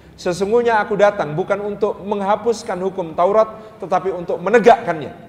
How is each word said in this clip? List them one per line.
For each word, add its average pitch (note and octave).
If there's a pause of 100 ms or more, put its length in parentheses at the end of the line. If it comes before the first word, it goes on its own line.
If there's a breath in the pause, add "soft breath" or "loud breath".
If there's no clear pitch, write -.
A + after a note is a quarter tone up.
(160 loud breath)
Sesungguhnya G#3+
aku G#3
datang G3
bukan G3
untuk G3+
menghapuskan G#3
hukum F#3
Taurat, G3+
tetapi F#3
untuk F3
menegakkannya." F3+ (160)